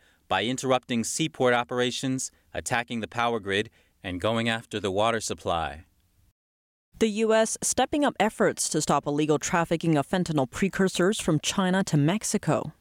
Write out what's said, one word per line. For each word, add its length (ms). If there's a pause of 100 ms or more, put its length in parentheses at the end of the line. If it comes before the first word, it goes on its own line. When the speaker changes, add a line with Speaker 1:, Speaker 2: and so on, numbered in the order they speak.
(280)
Speaker 1:
by 160
interrupting 600
seaport 500
operations, 760 (220)
attacking 480
the 80
power 320
grid, 300 (320)
and 180
going 260
after 320
the 120
water 320
supply. 640 (1120)
Speaker 2:
The 80
U 260
S 260
stepping 440
up 160
efforts 480
to 120
stop 240
illegal 360
trafficking 560
of 120
fentanyl 400
precursors 720
from 200
China 420
to 140
Mexico. 840